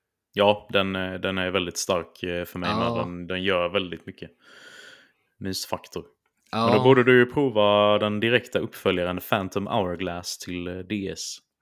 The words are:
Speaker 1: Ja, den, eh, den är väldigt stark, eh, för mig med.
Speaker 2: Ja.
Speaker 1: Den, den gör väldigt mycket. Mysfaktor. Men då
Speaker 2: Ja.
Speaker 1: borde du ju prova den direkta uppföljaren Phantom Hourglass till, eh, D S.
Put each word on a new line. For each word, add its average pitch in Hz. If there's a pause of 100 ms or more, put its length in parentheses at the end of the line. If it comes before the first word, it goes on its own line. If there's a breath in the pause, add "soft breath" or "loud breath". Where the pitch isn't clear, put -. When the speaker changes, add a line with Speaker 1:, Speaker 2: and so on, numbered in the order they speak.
(320)
Speaker 1:
Ja, 101
den, 95
eh, 92
den 95
är 92
väldigt 90
stark, -
eh, 87
för -
mig 90
med. 113
Speaker 2:
Ja. 117
Speaker 1:
Den, 87
den 92
gör 90
väldigt 90
mycket. - (1080 loud breath)
Mysfaktor. - (480)
Men 113
då 117
Speaker 2:
Ja. -
Speaker 1:
borde 127
du 127
ju 123
prova 104
den 104
direkta 117
uppföljaren 90
Phantom 98
Hourglass 90
till, 90
eh, 90
D 95
S. - (260)